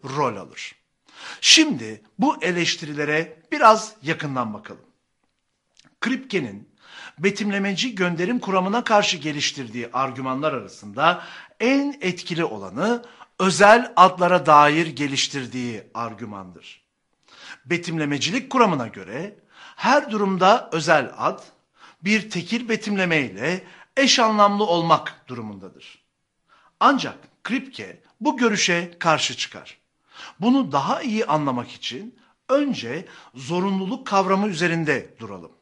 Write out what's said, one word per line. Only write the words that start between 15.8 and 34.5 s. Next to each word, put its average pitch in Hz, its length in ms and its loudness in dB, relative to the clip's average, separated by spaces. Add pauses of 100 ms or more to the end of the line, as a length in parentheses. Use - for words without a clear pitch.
argümandır. 104 880 -12 (840)
Betimlemecilik 165 840 -2
kuramına 190 360 2
göre 107 500 -12 (400)
her 277 340 2
durumda 202 600 2
özel 151 440 2
ad 156 240 -4 (640)
bir 202 260 0
tekil 226 380 -6
betimleme 202 520 0
ile 131 440 -6 (320)
eş 269 220 2
anlamlı 208 460 4
olmak 170 640 0
durumundadır. 104 720 -16 (800)
Ancak 196 640 -2
Kripke 175 580 -10 (180)
bu 294 160 -2
görüşe 185 640 0
karşı 147 380 0
çıkar. - 420 -14 (600)
Bunu 240 320 2
daha 175 300 0
iyi 214 240 -2
anlamak 139 460 -2
için 196 460 -12 (300)
önce 233 580 -2 (280)
zorunluluk 190 720 -4
kavramı 196 420 2
üzerinde 160 720 -2